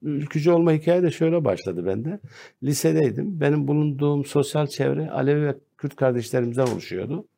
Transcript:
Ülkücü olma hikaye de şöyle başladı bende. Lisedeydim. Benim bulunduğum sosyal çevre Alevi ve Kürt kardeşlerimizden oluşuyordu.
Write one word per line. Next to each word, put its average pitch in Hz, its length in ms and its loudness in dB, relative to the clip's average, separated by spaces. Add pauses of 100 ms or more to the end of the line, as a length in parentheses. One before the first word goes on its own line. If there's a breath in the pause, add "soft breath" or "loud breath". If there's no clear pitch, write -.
Ülkücü 147 480 0
olma 170 220 6
hikaye 170 300 2
de 170 80 4
şöyle 165 340 0
başladı 90 420 -2
bende. 117 320 -4 (440 loud breath)
Lisedeydim. 147 800 0
Benim 143 280 2
bulunduğum 147 560 0
sosyal 147 420 0
çevre 143 440 -2
Alevi 143 360 0
ve 139 80 -2 (240)
Kürt 143 180 -8
kardeşlerimizden 123 680 0
oluşuyordu. 107 580 -4 (140)